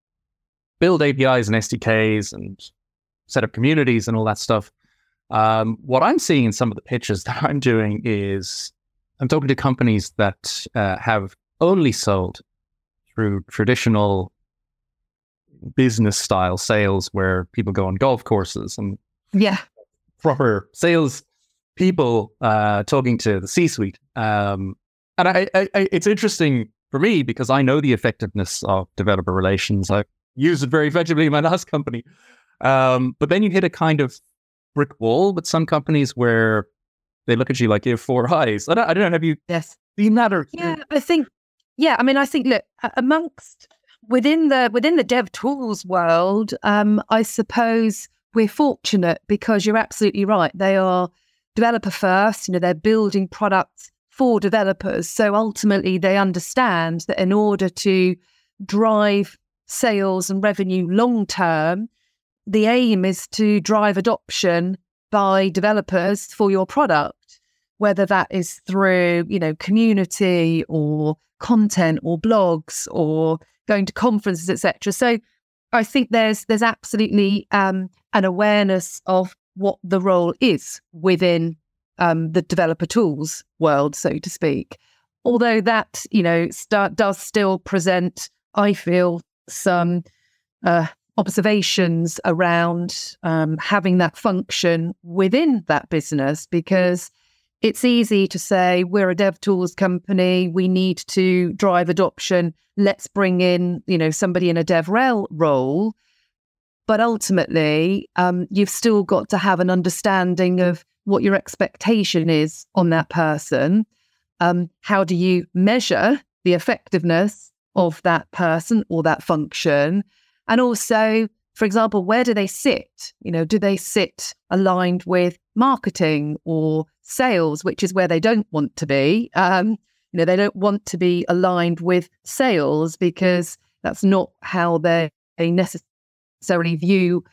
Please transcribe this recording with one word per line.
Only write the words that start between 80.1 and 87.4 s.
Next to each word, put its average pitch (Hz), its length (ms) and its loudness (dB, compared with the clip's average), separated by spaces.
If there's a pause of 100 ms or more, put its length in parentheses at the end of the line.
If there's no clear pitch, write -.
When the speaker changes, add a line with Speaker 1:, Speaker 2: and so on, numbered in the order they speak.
Speaker 2:
is - 400 0 (120)
within, 170 640 0 (420)
um, 165 340 0
the 170 100 2
developer 165 440 -2
tools 160 580 -2 (140)
world, 143 360 2
so 151 240 -4
to 165 120 -10
speak. - 480 -4 (460)
Although 233 360 2
that, 214 500 -4
you 208 120 2
know, 170 280 0
st-, 202 460 -2
does 196 220 0
still 190 400 0